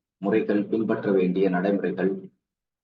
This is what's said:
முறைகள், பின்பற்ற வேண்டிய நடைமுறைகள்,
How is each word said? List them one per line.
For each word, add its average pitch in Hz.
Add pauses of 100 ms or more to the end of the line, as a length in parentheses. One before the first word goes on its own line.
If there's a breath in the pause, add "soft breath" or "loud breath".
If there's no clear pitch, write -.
(220)
முறைகள், 104
பின்பற்ற 110
வேண்டிய 92
நடைமுறைகள், 92 (720)